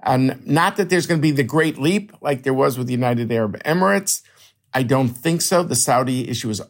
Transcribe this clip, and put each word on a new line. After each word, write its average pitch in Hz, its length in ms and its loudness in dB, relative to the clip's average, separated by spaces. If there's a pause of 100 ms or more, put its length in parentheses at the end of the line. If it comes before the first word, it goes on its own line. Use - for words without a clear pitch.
And 131 420 0
not 165 300 2
that 185 140 0
there's 175 160 2
gonna 170 140 0
be 156 120 4
the 139 100 2
great 151 340 0
leap 196 440 -2
like 139 240 -2
there 131 100 0
was 135 240 2
with 123 80 -4
the 127 60 -4
United 120 400 0
Arab 110 320 -2
Emirates. 190 580 0 (520)
I 131 100 0
don't 131 240 2
think 165 340 -2
so. 180 220 2
The 156 100 -4
Saudi 127 540 0
issue 120 220 -6
is 101 200 -6